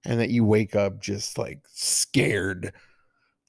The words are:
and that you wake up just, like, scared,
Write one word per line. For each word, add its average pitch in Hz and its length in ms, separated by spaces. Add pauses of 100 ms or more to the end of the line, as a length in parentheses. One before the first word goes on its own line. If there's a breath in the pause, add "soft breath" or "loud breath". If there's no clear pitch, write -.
and 120 120
that 117 120
you 120 140
wake 104 300
up 101 260
just, - 360
like, - 300
scared, - 1040 (760 soft breath)